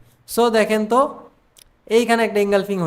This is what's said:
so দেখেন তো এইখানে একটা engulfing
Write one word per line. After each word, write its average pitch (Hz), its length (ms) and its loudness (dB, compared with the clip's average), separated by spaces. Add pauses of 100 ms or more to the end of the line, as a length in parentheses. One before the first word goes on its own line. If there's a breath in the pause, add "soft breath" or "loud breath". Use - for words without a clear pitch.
(360 soft breath)
so 240 140 2
দেখেন 214 360 0
তো 233 140 0 (880)
এইখানে 233 360 2
একটা 208 160 -2
engulfing 196 480 0